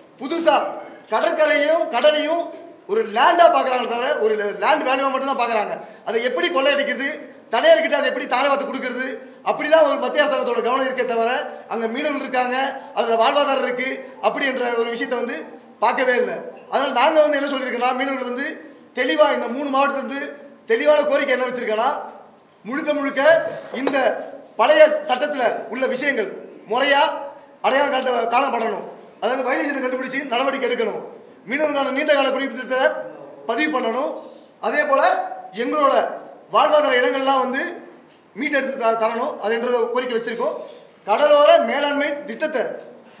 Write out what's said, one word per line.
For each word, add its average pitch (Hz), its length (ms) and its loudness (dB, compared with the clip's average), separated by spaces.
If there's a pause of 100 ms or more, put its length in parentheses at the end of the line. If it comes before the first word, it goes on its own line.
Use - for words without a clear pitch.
(200)
புதுசா 294 440 2 (460)
கடற்கரையும் 302 800 2
கடலையும் 302 600 2 (380)
ஒரு 220 160 0
லேண்டா 311 440 4
பாக்குறாங்களே 254 400 2
தவிர, 247 300 -2
ஒரு 220 180 2
லேண்ட் 208 480 0
வேல்யூவா 269 280 0
மட்டும் 269 240 -2
தான் 240 40 -4
பாக்குறாங்க. 220 400 -2 (260)
அதை 226 180 -2
எப்படி 254 260 0
கொள்ளையடிக்கிறது, 269 600 0 (420)
தனியார்கிட்ட 320 420 4
அதை 277 160 2
எப்படி - 180 -4
தாரை 262 200 0
வார்த்து 262 180 0
கொடுக்கறது, 254 600 -6 (180)
அப்படிதான் 302 380 4
ஒரு 277 120 2
மத்திய 294 280 0
அரசாங்கத்தோட 254 380 -2
கவனம் 262 260 0
இருக்கே 247 180 -2
தவிர, 233 440 -2 (180)
அங்க 226 200 -4
மீனவர்கள் 277 340 -4
இருக்காங்க, 262 600 -2 (120)
அதுல 233 220 0
வாழ்வாதாரம் 269 480 2
இருக்கு - 460 -4 (140)
அப்படின்ற 247 540 0
ஒரு 233 120 0
விஷயத்தை 247 280 -4
வந்து 269 280 -4 (340)
பார்க்கவே 247 360 2
இல்லை. 190 180 0 (360)
அதனால 262 220 0
நாங்க 302 300 4
வந்து 294 200 2
என்ன 285 80 -2
சொல்லியிருக்கோம்னா, 254 460 -2
மீனவர்கள் 262 380 -4
வந்து 294 420 -8 (200)
தெளிவா 285 380 4
இந்த 240 140 -2
மூணு 269 220 -4
மாவட்டத்துல 269 280 2
இருந்து 269 380 -8 (300)
தெளிவான 294 380 4
கோரிக்கை 269 360 0
என்ன 254 60 -2
வச்சிருக்கோம்னா, 233 440 -2 (760)
முழுக்க 294 300 -4
முழுக்க 277 540 2 (260)
இந்த 269 520 0 (300)
பழைய 302 520 6
சட்டத்துல 254 640 -2
உள்ள 247 180 -4
விஷயங்கள் 247 440 -2 (360)
முறையா 277 340 4 (600)
அடையாளம் 269 300 2
காட்ட, 254 200 0 (120)
காணப்படணும். 233 600 0 (360)
அதாவது 254 300 -2
வயலேஷனை 277 340 -2
கண்டுபிடிச்சு 254 440 -4
நடவடிக்கை 254 420 -2
எடுக்கணும். 226 320 -2 (460)
மீனவர்களுக்கான 277 440 0
நீண்ட 294 220 2
கால 269 160 2
குடியிருப்பு 254 380 -4
திட்டத்தை 262 360 0 (420)
பதிவு 262 340 0
பண்ணணும். 240 340 -2 (480)
அதே 277 220 0
போல 269 480 2 (200)
எங்களோட 277 420 2 (600)
வாழ்வாதார 285 400 4
இடங்கள்லாம் 262 460 2
வந்து 269 480 -4 (480)
மீட்டெடுத்து 277 420 -2
த-, 226 260 0
தரணும். 233 300 -2 (100)
அதுன்றத 233 480 0
கோரிக்கை 247 260 -2
வச்சிருக்கோம். 226 380 -4 (500)
கடலோர 294 520 6
மேலாண்மை 285 680 -2
திட்டத்தை 302 360 -4 (580)